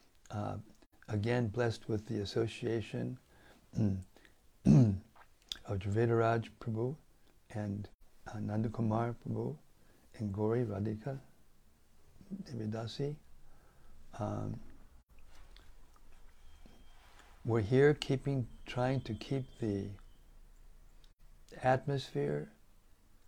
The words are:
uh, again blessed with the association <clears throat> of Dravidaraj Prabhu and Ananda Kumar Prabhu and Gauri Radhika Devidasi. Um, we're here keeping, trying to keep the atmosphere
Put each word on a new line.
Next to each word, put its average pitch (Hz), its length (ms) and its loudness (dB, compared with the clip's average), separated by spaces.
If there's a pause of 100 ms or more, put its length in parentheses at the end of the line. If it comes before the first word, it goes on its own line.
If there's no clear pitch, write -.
(320)
uh, 104 240 -4 (520)
again 117 380 2
blessed 113 420 0
with 110 180 -2
the 110 120 -2
association 117 1040 -2 (300)
<clears throat> - 260 -14
of 98 260 2 (1800)
Dravidaraj 113 680 4 (100)
Prabhu 120 380 -2 (580)
and 104 340 -4 (460)
Ananda 107 340 0
Kumar 113 460 0 (120)
Prabhu 120 280 -4 (640)
and 104 140 -2
Gauri 110 320 2
Radhika 107 540 -4 (1300)
Devidasi. 113 680 -4 (1040)
Um, 104 400 -4 (2750)
we're 113 160 4
here 131 340 8
keeping, 135 520 0 (200)
trying 127 360 0
to 110 120 -6
keep 131 300 -4 (160)
the 101 260 -2 (1800)
atmosphere 143 880 0 (760)